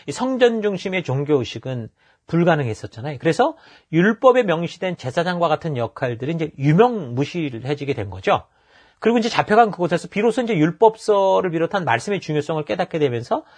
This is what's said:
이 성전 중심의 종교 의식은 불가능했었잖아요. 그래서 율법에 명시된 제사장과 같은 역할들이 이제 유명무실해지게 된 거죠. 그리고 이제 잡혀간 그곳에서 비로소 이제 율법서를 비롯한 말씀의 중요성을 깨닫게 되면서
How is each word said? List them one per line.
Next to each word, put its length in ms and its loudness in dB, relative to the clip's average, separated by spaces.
이 40 -6
성전 500 0
중심의 420 -4
종교 320 0
의식은 540 -4
불가능했었잖아요. 920 -2
그래서 360 2
율법에 520 4
명시된 540 -4
제사장과 500 -2
같은 300 -2
역할들이 560 -6
이제 240 -4
유명무실해지게 1400 0
된 160 -6
거죠. 360 -2
그리고 180 2
이제 100 2
잡혀간 420 4
그곳에서 380 -2
비로소 340 0
이제 140 -2
율법서를 960 2
비롯한 320 -2
말씀의 380 -2
중요성을 420 -2
깨닫게 360 -4
되면서 440 -2